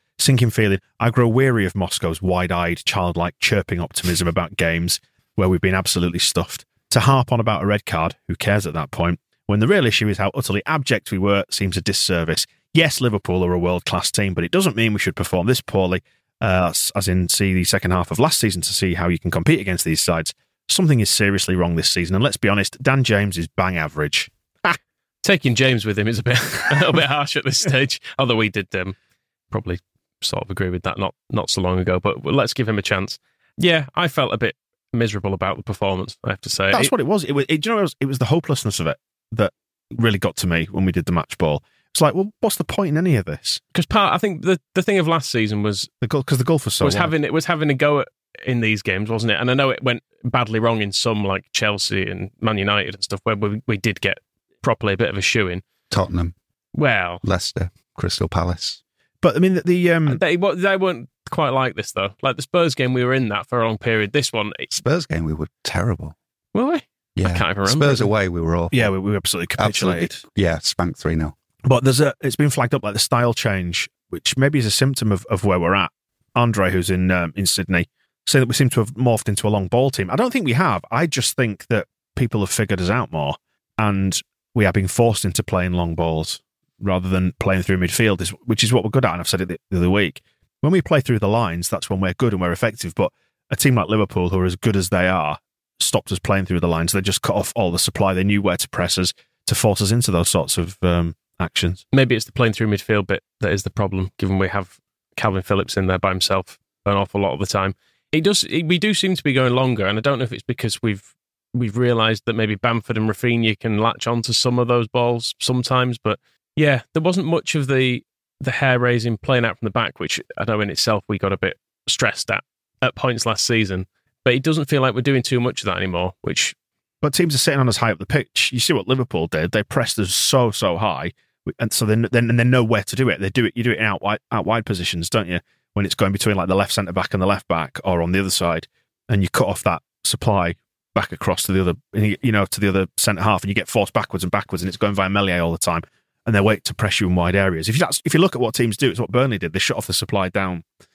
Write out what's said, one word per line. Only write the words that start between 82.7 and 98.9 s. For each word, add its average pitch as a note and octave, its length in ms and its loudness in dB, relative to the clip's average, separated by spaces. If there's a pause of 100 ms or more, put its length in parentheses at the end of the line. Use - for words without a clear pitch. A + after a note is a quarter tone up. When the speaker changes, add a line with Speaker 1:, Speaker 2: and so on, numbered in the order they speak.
Speaker 1:
us F2+ 80 0
out G#2+ 220 -2
more, D2 240 -4 (420)
and G2 420 0 (360)
we G#2 100 4
are F2+ 60 4
being F#2+ 160 2
forced A#2 380 2
into - 180 -2
playing F2+ 300 -2
long F2 200 0
balls D#2+ 480 -2 (380)
rather F#2 300 -2
than F#2 300 2
playing F#2+ 220 0
through F#2+ 160 0
midfield, F2+ 440 2
is, E2+ 80 -4 (160)
which A2 180 0
is A2+ 100 2
what A#2 100 4
we're A2 60 -4
good C3 160 2
at, E2 60 2
and F2 100 -4
I've E2 80 -8
said F#2 120 0
it F2+ 60 -2
the, F2 120 -10 (100)
the F#2+ 80 0
other F2 120 4
week. F#2+ 320 0 (400)
When D3+ 100 2
we F#3 100 4
play D3 200 2
through A#2+ 180 0
the G2+ 80 0
lines, G2 420 0
that's - 220 -6
when F#2+ 80 0
we're F#2 160 0
good A#2 180 0
and F2+ 80 -2
we're F2 100 0
effective, F2+ 440 -4
but F#2+ 160 0 (400)
a - 40 -2
team C3 200 4
like G2+ 120 2
Liverpool, G2+ 420 0
who F#2+ 100 0
are F#2 60 2
as F2+ 100 0
good G#2+ 200 0
as F#2 140 0
they F#2 180 2
are, D2+ 300 0 (420)
stopped - 320 -2
us F#2 80 0
playing F#2+ 260 0
through F2+ 140 0
the E2+ 80 0
lines. E2 240 0
They G2 100 0
just F#2+ 200 -2
cut F2 140 0
off - 200 -2
all G2 160 0
the F2 80 -2
supply. - 360 0
They F#2 80 0
knew G2+ 180 2
where F#2 160 0
to - 120 -6
press - 280 -2